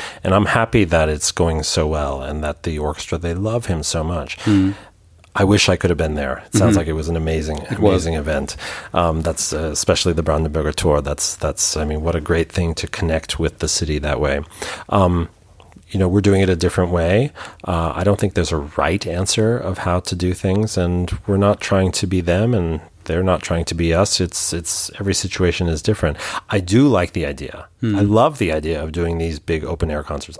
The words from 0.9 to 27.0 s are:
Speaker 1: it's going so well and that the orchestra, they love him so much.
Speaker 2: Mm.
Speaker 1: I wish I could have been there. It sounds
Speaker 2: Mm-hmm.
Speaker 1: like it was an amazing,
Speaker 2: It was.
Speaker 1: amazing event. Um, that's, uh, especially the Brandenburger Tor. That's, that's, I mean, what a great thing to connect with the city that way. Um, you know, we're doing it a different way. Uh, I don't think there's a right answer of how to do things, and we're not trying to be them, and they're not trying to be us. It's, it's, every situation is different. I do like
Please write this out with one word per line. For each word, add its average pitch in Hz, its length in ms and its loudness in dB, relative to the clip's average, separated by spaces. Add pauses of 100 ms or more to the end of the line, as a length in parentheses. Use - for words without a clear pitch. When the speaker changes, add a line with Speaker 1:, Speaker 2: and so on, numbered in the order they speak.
Speaker 1:
it's 76 240 -2
going 80 300 0
so 80 240 0
well 71 340 -2
and 73 220 -6
that 76 200 -6
the 78 160 -4
orchestra, 76 380 -4
they 85 160 -4
love 110 320 -2
him 80 180 -2
so 80 200 -2
much. 78 360 -4
Speaker 2:
Mm. 98 360 4 (600)
Speaker 1:
I - 100 2
wish 101 240 4
I 92 80 4
could 90 120 2
have 85 80 2
been 78 180 0
there. 69 320 -4
It - 80 -10
sounds 95 160 6
Speaker 2:
Mm-hmm. 101 80 4
Speaker 1:
like 80 80 -2
it 80 60 -2
was 78 160 -2
an 85 80 0
amazing, 80 400 -2
Speaker 2:
It - 220 -8
was. 95 260 4
Speaker 1:
amazing 82 100 0
event. 73 400 -4 (380)
Um, 82 280 2
that's, 80 320 -4
uh, 80 180 -4
especially 85 420 0
the 82 100 0
Brandenburger 76 520 0
Tor. 73 260 2
That's, 73 340 -4
that's, - 420 -4
I 78 80 -2
mean, 76 160 -4
what 82 140 0
a 82 60 0
great 82 300 0
thing 82 240 0
to - 120 -6
connect - 520 -4
with 80 200 -2
the - 80 -2
city 76 320 -2
that 73 200 -2
way. 71 220 0 (480)
Um, 90 400 2 (600)
you 98 100 -2
know, 95 80 4
we're 95 140 4
doing 98 200 4
it 95 80 4
a 92 60 4
different 90 360 0
way. 90 400 2 (340)
Uh, 82 300 0
I 85 100 -4
don't 101 140 4
think 101 140 0
there's 85 200 0
a 80 40 0 (200)
right 80 280 0
answer 104 520 0
of 92 220 -4
how 90 220 0
to - 140 -6
do 90 180 0
things, 101 440 0
and 90 340 0 (160)
we're 101 100 2
not 101 220 4
trying 95 340 2
to - 140 -2
be 90 140 0
them, 95 320 2
and 82 260 0 (260)
they're 85 180 0
not 92 180 2
trying 85 240 -2
to - 100 -4
be 82 180 2
us. 92 280 2
It's, - 320 -2
it's, - 360 -6 (100)
every 98 140 -2
situation 90 540 0
is 80 140 0
different. 82 340 0 (340)
I 107 120 0
do 107 260 4
like 92 240 2